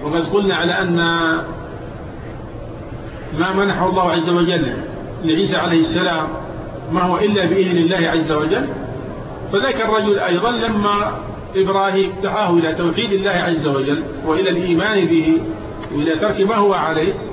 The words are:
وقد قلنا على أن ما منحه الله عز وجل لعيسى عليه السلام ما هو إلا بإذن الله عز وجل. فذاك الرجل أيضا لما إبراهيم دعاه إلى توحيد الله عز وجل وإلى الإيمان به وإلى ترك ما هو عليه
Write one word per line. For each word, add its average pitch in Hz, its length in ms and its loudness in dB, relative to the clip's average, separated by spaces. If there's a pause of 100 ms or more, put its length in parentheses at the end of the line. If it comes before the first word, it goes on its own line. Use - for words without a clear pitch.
وقد 160 300 0
قلنا 196 220 2
على 175 260 0
أن 175 140 0 (2500)
ما 185 140 0
منحه 190 360 2
الله 180 220 2
عز 165 180 0
وجل 170 440 2 (500)
لعيسى 165 320 2
عليه 165 320 4
السلام 165 400 0 (640)
ما 175 100 2
هو 180 160 2
إلا 202 280 2
بإذن 185 320 2
الله 170 320 4
عز 160 220 0
وجل. 156 360 2 (840)
فذاك 240 300 0
الرجل 208 380 2
أيضا 180 320 0
لما 208 600 0 (440)
إبراهيم 190 560 2 (120)
دعاه 190 280 0
إلى 160 240 4
توحيد 175 380 0
الله 196 180 2
عز 170 360 0
وجل 143 360 0 (220)
وإلى 170 240 2
الإيمان 175 560 2
به 160 320 4 (580)
وإلى 165 200 0
ترك 202 260 0
ما 202 140 2
هو 202 180 4
عليه 160 400 0 (200)